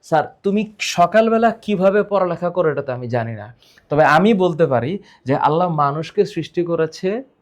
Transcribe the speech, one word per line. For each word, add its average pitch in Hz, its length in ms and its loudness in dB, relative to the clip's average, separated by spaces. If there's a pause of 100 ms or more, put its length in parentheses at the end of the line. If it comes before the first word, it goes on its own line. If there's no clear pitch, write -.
"স্যার, 151 400 -2
তুমি 214 360 -2
সকালবেলা 226 720 2
কিভাবে 196 520 0
পড়ালেখা 180 480 -2
করো, 170 220 0
এটা 139 100 -4
তো 135 100 -6
আমি 123 160 -8
জানি 117 240 -2
না।" 107 220 -16 (340)
তবে 151 160 4
আমি 170 300 6
বলতে 175 320 2
পারি 135 320 -2 (260)
যে 131 120 0
আল্লাহ 165 320 2
মানুষকে 156 580 -2
সৃষ্টি 175 360 -6
করেছে 170 600 -4 (200)